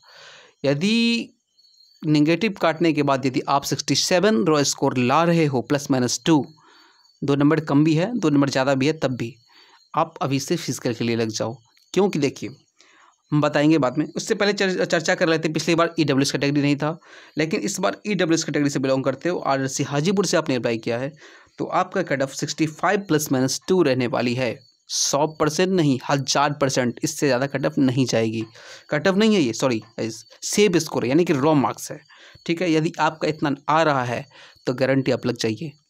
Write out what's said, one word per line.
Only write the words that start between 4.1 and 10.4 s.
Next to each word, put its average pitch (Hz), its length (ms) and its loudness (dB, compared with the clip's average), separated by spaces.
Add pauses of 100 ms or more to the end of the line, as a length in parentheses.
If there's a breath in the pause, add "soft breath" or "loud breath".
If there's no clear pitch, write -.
रॉ 151 180 4
स्कोर 135 340 -2
ला 131 260 2
रहे 170 220 2
हो 135 160 0
प्लस 139 300 -2
माइनस 123 340 0
टू, 160 200 4 (800 soft breath)
दो 143 120 0
नंबर 147 240 4
कम 151 240 2
भी 156 100 4
है, 208 260 0
दो 160 100 0
नंबर 139 200 2
ज़्यादा 135 260 0
भी 135 120 0
है, 156 60 2
तब 135 220 -4
भी 117 180 -6 (600 soft breath)
आप 160 260 -2
अभी 139 180 0
से 170 160 -4